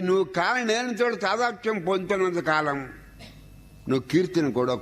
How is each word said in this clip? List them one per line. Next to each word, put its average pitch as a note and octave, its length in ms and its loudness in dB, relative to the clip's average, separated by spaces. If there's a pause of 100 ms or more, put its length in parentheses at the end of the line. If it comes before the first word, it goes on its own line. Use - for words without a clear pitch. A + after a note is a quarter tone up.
నువ్వు F#3+ 180 4 (120)
కాని G#3+ 340 2
నేను A#3+ 300 0
తోడు A#3+ 240 2
తాదాత్మ్యం A3 520 0 (120)
పొందుతున్నంత F#3 600 0
కాలం D3+ 300 2 (1080)
నువ్వు B2+ 240 0
కీర్తిని E3 460 2
కూడా B2 240 2